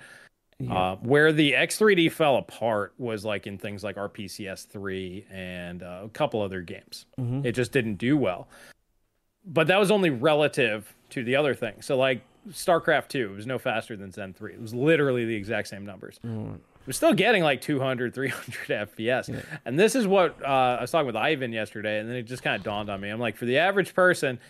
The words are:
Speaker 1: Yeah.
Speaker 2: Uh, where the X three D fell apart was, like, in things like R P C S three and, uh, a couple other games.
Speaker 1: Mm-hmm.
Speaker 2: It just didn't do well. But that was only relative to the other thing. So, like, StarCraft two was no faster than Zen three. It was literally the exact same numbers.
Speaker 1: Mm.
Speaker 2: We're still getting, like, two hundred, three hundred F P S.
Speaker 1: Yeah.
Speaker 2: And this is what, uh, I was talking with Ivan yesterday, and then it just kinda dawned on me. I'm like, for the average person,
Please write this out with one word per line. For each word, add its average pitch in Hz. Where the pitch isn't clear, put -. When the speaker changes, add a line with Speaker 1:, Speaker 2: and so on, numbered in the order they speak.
Speaker 1:
Yeah. 123
Speaker 2:
Uh, 92
where 147
the 151
X 165
three 214
D 165
fell 151
apart 104
was, 110
like, 104
in 101
things 101
like 101
R 101
P 98
C 101
S 95
three 95
and, 90
uh, 90
a 113
couple 139
other 95
games. -
Speaker 1:
Mm-hmm. 127
Speaker 2:
It 123
just 123
didn't 110
do 123
well. 98
But 160
that 185
was 202
only 196
relative 135
to 131
the 120
other 143
thing. -
So, 143
like, 131
StarCraft 160
two 117
was 104
no 127
faster 113
than 95
Zen 95
three. 104
It -
was 113
literally 135
the 113
exact 104
same 101
numbers. 101
Speaker 1:
Mm. 110
Speaker 2:
We're 131
still 311
getting, 196
like, 147
two 147
hundred, 127
three 131
hundred -
F 107
P 110
S. 123
Speaker 1:
Yeah. 120
Speaker 2:
And 127
this 220
is 233
what, 185
uh, 131
I 113
was 123
talking 160
with 113
Ivan 131
yesterday, 107
and 107
then 120
it 123
just 123
kinda 131
dawned 104
on 98
me. 101
I'm 110
like, 117
for 123
the 127
average 185
person, 160